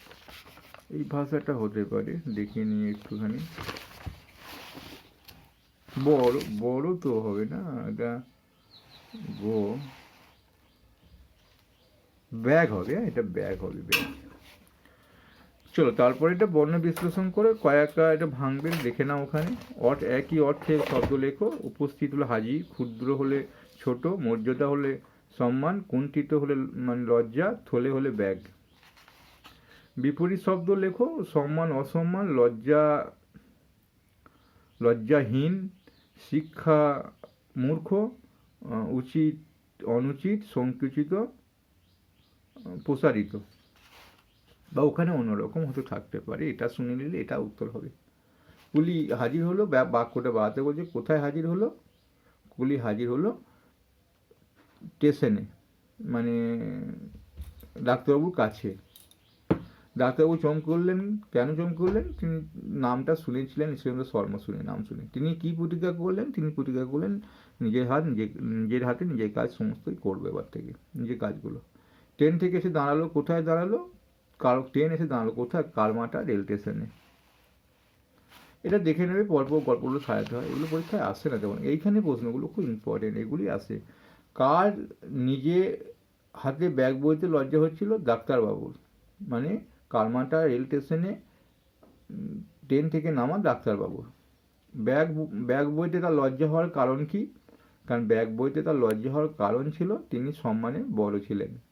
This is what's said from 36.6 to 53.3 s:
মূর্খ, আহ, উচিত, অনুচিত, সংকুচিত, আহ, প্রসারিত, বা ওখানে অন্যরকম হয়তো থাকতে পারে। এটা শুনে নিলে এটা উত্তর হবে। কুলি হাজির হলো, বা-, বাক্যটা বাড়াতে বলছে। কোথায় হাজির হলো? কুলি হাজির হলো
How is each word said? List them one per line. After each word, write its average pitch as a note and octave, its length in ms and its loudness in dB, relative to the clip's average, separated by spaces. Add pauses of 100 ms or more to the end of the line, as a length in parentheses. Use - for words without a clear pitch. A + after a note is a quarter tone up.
মূর্খ, D3+ 360 0
আহ, - 960 -4
উচিত, D#3 460 0 (480)
অনুচিত, C#3 600 0 (100)
সংকুচিত, C3+ 600 -2
আহ, G#3 120 0 (1600)
প্রসারিত, B2+ 520 2 (1400)
বা C#3 100 2
ওখানে E3+ 280 4
অন্যরকম D#3+ 540 -2
হয়তো C3+ 160 -4
থাকতে - 380 -8
পারে। D3+ 300 -6
এটা A#2+ 200 -4
শুনে B2 260 -6
নিলে D3 260 -6
এটা B2 160 -6
উত্তর A2 320 -6
হবে। A2+ 200 -12 (840)
কুলি D#3+ 420 2
হাজির B2+ 320 0
হলো, F#3+ 200 2
বা-, D3 200 4
বাক্যটা A#2 460 0
বাড়াতে G#2+ 300 2
বলছে। D3 240 -2
কোথায় D3+ 340 0
হাজির D3 280 -2
হলো? F#3+ 320 0 (720)
কুলি C3+ 280 0
হাজির A#2 340 -2
হলো E3 320 -2 (1400)